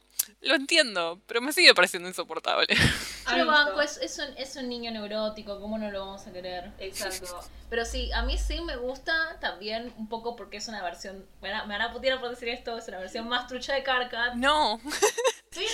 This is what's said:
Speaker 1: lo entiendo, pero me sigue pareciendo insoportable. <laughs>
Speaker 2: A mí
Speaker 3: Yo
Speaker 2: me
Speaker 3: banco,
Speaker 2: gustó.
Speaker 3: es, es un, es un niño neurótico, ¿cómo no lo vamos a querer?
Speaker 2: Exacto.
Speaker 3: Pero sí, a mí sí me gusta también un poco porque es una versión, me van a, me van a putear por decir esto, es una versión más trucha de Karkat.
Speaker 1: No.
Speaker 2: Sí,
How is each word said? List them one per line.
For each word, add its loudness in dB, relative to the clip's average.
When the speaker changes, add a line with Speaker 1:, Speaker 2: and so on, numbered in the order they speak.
Speaker 1:
lo 2
entiendo, 2
pero -2
me -2
sigue 10
pareciendo 4
insoportable. 2
<laughs> 2
Speaker 2:
A 0
mí 4
Speaker 3:
Yo 4
Speaker 2:
me 4
Speaker 3:
banco, 6
Speaker 2:
gustó. -2
Speaker 3:
es, -6
es -
un, -6
es -10
un -6
niño -6
neurótico, -6
¿cómo -6
no -4
lo -6
vamos -14
a -14
querer? -8
Speaker 2:
Exacto. -8
Speaker 3:
Pero 0
sí, -4
a 0
mí 0
sí 0
me -6
gusta -2
también -4
un -8
poco -6
porque -12
es -8
una -8
versión, -8
me -4
van -2
a, -8
me -4
van 0
a -6
putear 0
por -4
decir -6
esto, -4
es -10
una -10
versión -6
más 0
trucha -4
de 2
Karkat. 0
Speaker 1:
No. 4
Speaker 2:
Sí, -4